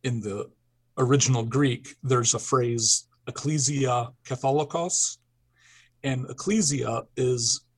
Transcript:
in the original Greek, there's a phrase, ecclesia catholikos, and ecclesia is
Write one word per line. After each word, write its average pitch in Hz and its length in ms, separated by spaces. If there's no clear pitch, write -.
in 120 160
the 101 300
original 127 440
Greek, 123 600
there's 123 320
a 113 40
phrase, 120 720
ecclesia 135 840
catholikos, 147 960
and 131 260
ecclesia 143 720
is 123 480